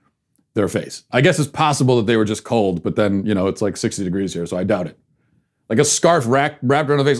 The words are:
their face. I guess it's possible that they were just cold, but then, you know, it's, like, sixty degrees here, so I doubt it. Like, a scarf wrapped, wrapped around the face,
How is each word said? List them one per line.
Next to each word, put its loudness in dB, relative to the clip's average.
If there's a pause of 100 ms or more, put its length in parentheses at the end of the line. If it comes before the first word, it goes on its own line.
(540)
their 0
face. -6
I 2
guess 4
it's -2
possible 0
that 0
they 2
were 2
just -4
cold, -2
but -4
then, 0
you -2
know, 0
it's, -4
like, -2
sixty -6
degrees -4
here, -6
so -8
I -4
doubt -2
it. -18 (680)
Like, 0
a 4
scarf 2
wrapped, 0
wrapped 2
around 2
the 2
face, 2